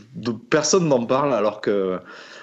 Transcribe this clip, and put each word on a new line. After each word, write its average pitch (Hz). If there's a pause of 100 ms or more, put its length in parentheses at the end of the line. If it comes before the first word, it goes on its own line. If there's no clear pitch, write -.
(160)
de, 113
personne 156
n'en 123
parle, 135
alors 107
que, 95 (460)